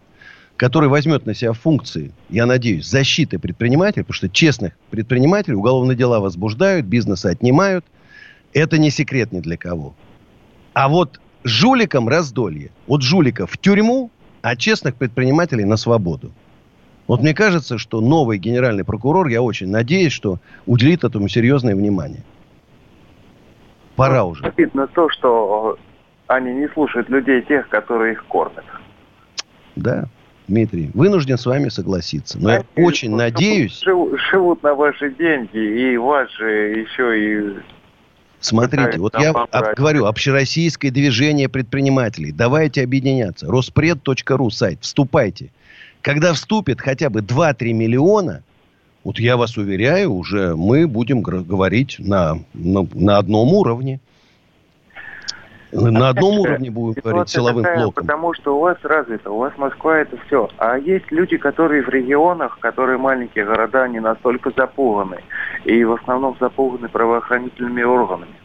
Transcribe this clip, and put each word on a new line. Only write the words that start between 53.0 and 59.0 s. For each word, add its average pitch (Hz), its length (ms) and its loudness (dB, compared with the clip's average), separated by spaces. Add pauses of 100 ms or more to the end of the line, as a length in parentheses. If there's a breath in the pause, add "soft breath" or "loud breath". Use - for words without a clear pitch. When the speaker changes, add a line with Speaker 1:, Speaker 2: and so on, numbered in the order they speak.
Speaker 1:
одном 107 340 2
уровне. 135 480 0 (1700 soft breath)
На 117 380 4
одном 180 240 2
Speaker 2:
Ситуация 196 180 2
Speaker 1:
уровне 127 180 -4
будем 113 320 -4
говорить, 113 280 -2
силовым 120 340 0
Speaker 2:
такая, 175 180 0
Speaker 1:
блоком. 95 240 -4
Speaker 2:
потому 160 280 -2
что 143 240 -2
у - 20 2
вас 175 220 2
развито, 123 480 -2